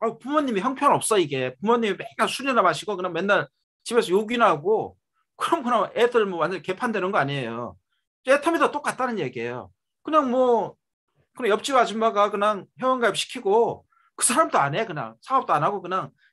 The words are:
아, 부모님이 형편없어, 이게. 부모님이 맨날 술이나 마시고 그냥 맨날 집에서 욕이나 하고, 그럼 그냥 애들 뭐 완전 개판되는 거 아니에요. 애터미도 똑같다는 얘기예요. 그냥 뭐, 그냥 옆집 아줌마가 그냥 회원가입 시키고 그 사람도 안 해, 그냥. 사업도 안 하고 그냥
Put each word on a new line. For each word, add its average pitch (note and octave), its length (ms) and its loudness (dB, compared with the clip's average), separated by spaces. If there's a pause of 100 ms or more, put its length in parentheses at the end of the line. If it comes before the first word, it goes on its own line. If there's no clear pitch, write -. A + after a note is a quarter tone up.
아, A3+ 180 -4
부모님이 C4+ 420 -2
형편없어, A#3 580 2
이게. C3+ 420 -2
부모님이 A3+ 360 0
맨날 - 320 -4
술이나 B3+ 340 0
마시고 F3+ 340 0
그냥 F3+ 160 -6
맨날 F3+ 340 0 (380)
집에서 G#3+ 260 0
욕이나 A3 360 2
하고, E3+ 500 0 (400)
그럼 - 260 -2
그냥 A3+ 320 0
애들 A#3 320 2
뭐 F3 140 -4
완전 E3 220 -2
개판되는 G3 500 -4
거 G#3 60 0
아니에요. B2 580 -4 (500)
애터미도 C#4+ 460 2
똑같다는 A#3 480 -4
얘기예요. A#2+ 500 -6 (320)
그냥 D4 280 2
뭐, A#3+ 440 2 (640)
그냥 G3 160 0
옆집 C4+ 240 0
아줌마가 G#3 540 2
그냥 G3+ 360 -2 (140)
회원가입 A#3+ 360 0
시키고 G#3+ 680 0 (300)
그 - 100 0
사람도 C4+ 320 2
안 C#3 160 0
해, A3 100 -2
그냥. C3+ 380 -8
사업도 C4 320 -2
안 D3+ 80 2
하고 F#3+ 180 0
그냥 F3 300 -6 (220)